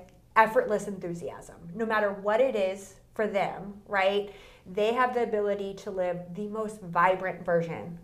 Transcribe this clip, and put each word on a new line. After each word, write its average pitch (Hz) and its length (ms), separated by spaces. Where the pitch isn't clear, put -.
effortless 214 520
enthusiasm, 170 680
no 226 100
matter 214 280
what 202 280
it 262 160
is 196 380
for 214 140
them, 190 460
right? 202 460
They 208 280
have 247 200
the 240 80
ability 202 520
to 196 160
live 180 280
the 208 140
most 208 320
vibrant 180 640
version 165 600